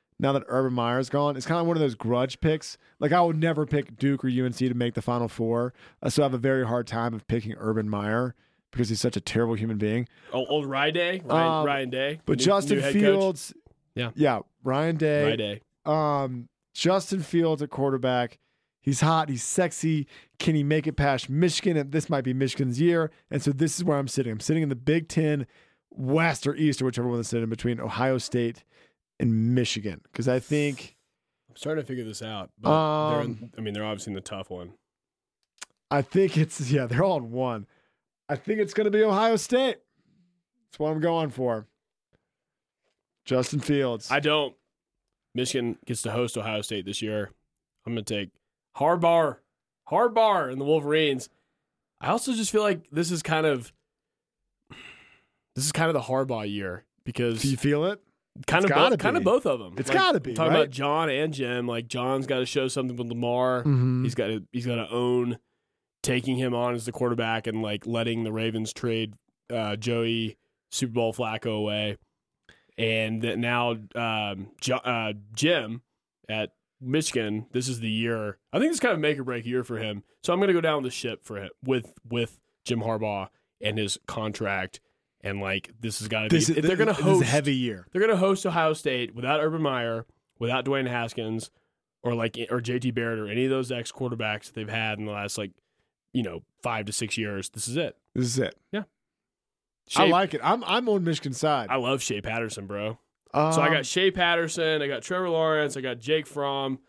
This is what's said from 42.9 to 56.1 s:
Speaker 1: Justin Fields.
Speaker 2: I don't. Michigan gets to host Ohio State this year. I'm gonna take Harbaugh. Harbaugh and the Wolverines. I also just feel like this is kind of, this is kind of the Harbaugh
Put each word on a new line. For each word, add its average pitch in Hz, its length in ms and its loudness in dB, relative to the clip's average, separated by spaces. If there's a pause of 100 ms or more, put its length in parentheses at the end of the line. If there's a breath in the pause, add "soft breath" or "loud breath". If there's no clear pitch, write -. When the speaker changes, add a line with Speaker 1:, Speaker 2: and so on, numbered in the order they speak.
Speaker 1:
Justin 127 340 0
Fields. 127 520 -2
Speaker 2:
I 139 80 2
don't. 147 360 0 (800)
Michigan 123 500 -2
gets 120 180 -6
to 107 80 -6
host 120 260 -2
Ohio 107 240 -4
State 104 240 -6
this 104 160 -6
year. 107 300 -4 (540)
I'm 120 80 -6
gonna 113 100 -2
take 101 260 -4 (480)
Harbaugh. 165 600 4 (520)
Harbaugh 214 640 4
and 131 80 -6
the 139 60 -4
Wolverines. 147 640 2 (720)
I - 80 -2
also 240 240 0
just 220 180 -2
feel 214 100 4
like 196 300 0
this 165 200 0
is 165 120 -2
kind 156 220 2
of, 131 260 0 (1800 loud breath)
this 135 100 -2
is 151 60 0
kind 160 180 2
of 165 40 2
the 135 80 0
Harbaugh 127 480 -2